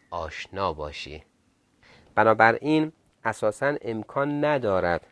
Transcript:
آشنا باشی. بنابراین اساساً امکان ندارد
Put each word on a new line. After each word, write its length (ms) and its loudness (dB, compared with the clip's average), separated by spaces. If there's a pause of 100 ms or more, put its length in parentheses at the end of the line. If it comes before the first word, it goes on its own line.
آشنا 640 -6
باشی. 500 -12 (920)
بنابراین 760 4 (320)
اساساً 580 -2
امکان 640 -4
ندارد 680 0